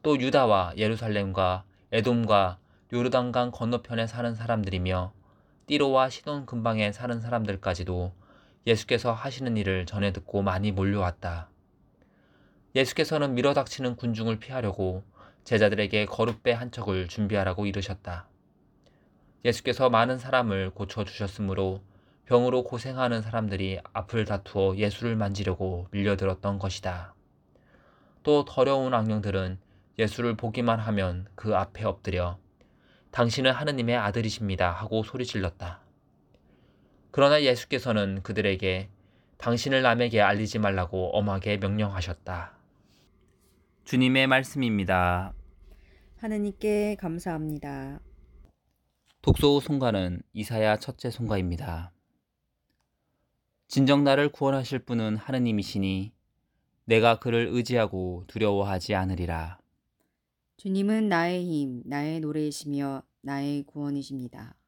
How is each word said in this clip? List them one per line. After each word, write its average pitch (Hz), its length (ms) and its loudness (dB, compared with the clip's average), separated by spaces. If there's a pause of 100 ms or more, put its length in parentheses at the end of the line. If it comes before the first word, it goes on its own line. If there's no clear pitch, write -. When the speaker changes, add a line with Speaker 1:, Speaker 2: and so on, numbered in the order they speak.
Speaker 1:
또 147 160 2
유다와 117 600 4
예루살렘과 101 880 0 (260)
에돔과 107 680 2 (340)
요르단강 123 580 0
건너편에 117 560 -4
사는 117 260 -4
사람들이며 95 800 -2 (520)
띠로와 135 440 4
시돈 143 360 -8
근방에 113 480 0
사는 120 260 -6
사람들까지도 92 960 -2 (520)
예수께서 117 460 2
하시는 123 460 -4
일을 95 280 0
전해 98 280 -2
듣고 98 280 -4
많이 98 300 0
몰려왔다. 92 760 -2 (1300)
예수께서는 139 600 0
밀어닥치는 131 600 0
군중을 113 420 -2
피하려고 98 640 -4 (400)
제자들에게 104 600 4
거룻배 117 480 0
한 120 180 -4
척을 95 380 -4
준비하라고 101 560 -2
이르셨다. 92 640 -6 (1120)
예수께서 123 460 2
많은 120 280 4
사람을 117 540 0
고쳐주셨으므로 98 1120 -4 (420)
병으로 123 380 4
고생하는 123 580 -2
사람들이 101 580 -2 (120)
앞을 104 340 -2
다투어 98 520 0
예수를 107 380 -2
만지려고 95 760 -2
밀려들었던 98 680 0
것이다. 90 560 -8 (1080)
또 147 220 4
더러운 131 480 2
악령들은 101 640 0 (400)
예수를 113 400 0
보기만 117 420 0
하면 95 560 -2
그 107 200 -2
앞에 98 300 -2
엎드려 90 520 -2 (720)
"당신은 127 420 2
하느님의 123 460 0
아들이십니다." 101 760 0
하고 110 300 -2
소리질렀다. 98 800 -6 (1300)
그러나 143 320 6
예수께서는 113 800 0
그들에게 95 680 0 (480)
당신을 127 440 0
남에게 120 400 4
알리지 104 380 2
말라고 92 580 0
엄하게 104 400 0
명령하셨다. 98 960 -4 (1300)
주님의 131 420 4
말씀입니다. 98 1080 2 (840)
Speaker 2:
하느님께 208 800 -2
감사합니다. 151 1040 -6 (1200)
Speaker 1:
독서 143 320 6
후 139 40 2
송가는 107 600 -2 (120)
이사야 107 440 0
첫째 - 320 -8
송가입니다. 87 840 -4 (1800)
진정 139 360 4
나를 143 260 6
구원하실 135 500 0
분은 110 380 -2
하느님이시니 104 960 -2 (720)
내가 113 340 6
그를 117 320 0
의지하고 98 760 0
두려워하지 101 680 0
않으리라. 87 640 -2 (960)
Speaker 2:
주님은 208 500 0
나의 175 380 0
힘, 139 400 -4
나의 147 340 -4
노래이시며 147 840 -4 (180)
나의 139 420 -4
구원이십니다. 135 920 -8 (120)